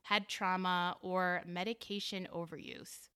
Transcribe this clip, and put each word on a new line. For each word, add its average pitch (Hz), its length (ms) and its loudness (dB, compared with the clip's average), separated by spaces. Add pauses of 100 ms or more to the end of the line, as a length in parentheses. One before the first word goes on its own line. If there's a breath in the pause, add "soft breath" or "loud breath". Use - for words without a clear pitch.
head 208 240 2
trauma, 185 760 2
or 180 420 2
medication 190 880 -4
overuse. - 840 -8